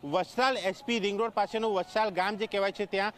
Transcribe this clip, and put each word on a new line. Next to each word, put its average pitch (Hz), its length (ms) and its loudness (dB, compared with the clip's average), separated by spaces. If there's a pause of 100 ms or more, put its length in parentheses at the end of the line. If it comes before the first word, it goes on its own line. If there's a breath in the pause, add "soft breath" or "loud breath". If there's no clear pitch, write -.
વસ્ત્રાલ 185 520 2
એસ 190 300 -2
પી 233 120 2
રિંગ 202 220 0
રોડ 170 100 0
પાસેનું 220 440 0
વસ્ત્રાલ 208 360 0
ગામ 185 260 0
જે 214 100 -2
કહેવાય 196 260 0
છે 202 140 -4
ત્યાં, 196 320 0